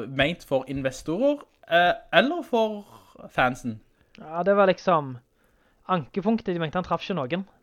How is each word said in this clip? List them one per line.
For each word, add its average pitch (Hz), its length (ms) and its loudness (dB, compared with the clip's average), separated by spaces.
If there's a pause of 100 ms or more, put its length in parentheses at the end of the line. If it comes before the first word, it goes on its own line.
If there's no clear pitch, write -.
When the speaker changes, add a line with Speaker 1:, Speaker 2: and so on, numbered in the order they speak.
Speaker 1:
ment 139 400 -2
for 135 220 0
investorer, 160 720 -2 (240)
eh, 175 280 4 (200)
eller 269 300 4
for 220 400 -2 (460)
fansen? 127 500 -2 (360)
Speaker 2:
Ja, 160 280 -8
det 196 140 4
var 202 100 6
liksom 160 500 0 (720)
ankepunktet. 185 640 -2
De 170 40 -4
mente 165 200 -4
han 180 80 -4
traff 170 160 -2
ikke 202 120 -6
noen. 160 300 -4 (180)